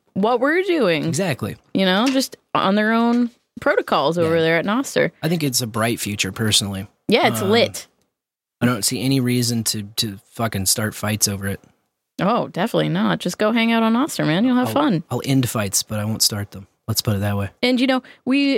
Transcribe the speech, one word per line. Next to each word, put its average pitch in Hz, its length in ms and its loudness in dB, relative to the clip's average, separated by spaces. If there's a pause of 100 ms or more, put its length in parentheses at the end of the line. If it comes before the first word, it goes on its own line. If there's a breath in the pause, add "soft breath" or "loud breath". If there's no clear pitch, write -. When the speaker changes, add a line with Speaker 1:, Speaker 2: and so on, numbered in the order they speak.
(140)
Speaker 1:
what 220 260 2
we're 311 240 2
doing. 208 420 2
Speaker 2:
Exactly. 156 500 -2 (180)
Speaker 1:
You 190 120 2
know, 190 220 4
just 269 280 0 (180)
on 190 220 2
their 214 160 2
own 233 380 2 (320)
protocols 175 560 0
over 165 180 2
Speaker 2:
Yeah. 165 60 2
Speaker 1:
there 165 160 2
at 160 80 0
Nostr. 208 460 0 (120)
Speaker 2:
I 160 60 -2
think 165 140 0
it's 123 180 -2
a 123 60 -4
bright 110 320 -2
future, 101 320 -4
personally. 98 560 -2 (200)
Speaker 1:
Yeah, 247 200 4
it's 110 140 -2
Speaker 2:
Um, 196 100 0
Speaker 1:
lit. - 360 0 (760)
Speaker 2:
I 120 40 2
don't 120 180 0
see 117 180 -2
any 135 180 2
reason 120 460 0
to, 107 180 -4 (140)
to 101 220 -6 (120)
fucking 107 340 -2
start 107 280 0
fights 107 340 -2
over 98 200 -4
it. 98 140 -6 (600)
Speaker 1:
Oh, 185 280 0
definitely 160 400 0
not. 185 300 0
Just - 180 -6
go 214 160 2
hang 226 180 2
out 226 120 2
on 220 100 2
Nostr, 240 320 -2
man. 160 180 2
You'll 254 140 2
have 247 100 2
Speaker 2:
I'll, 110 60 -4
Speaker 1:
fun. 151 360 2
Speaker 2:
I'll 123 140 -4
end 131 260 2
fights, 104 340 -2
but 107 160 -6
I 104 60 -2
won't 110 160 -4
start 101 300 -2
them. 98 160 -16 (180)
Let's - 160 -4
put 107 140 0
it 98 40 -2
that 101 180 0
way. 101 120 -4 (120)
Speaker 1:
And, 247 180 2
you 262 80 2
know, 254 140 0 (240 loud breath)
we, 277 320 2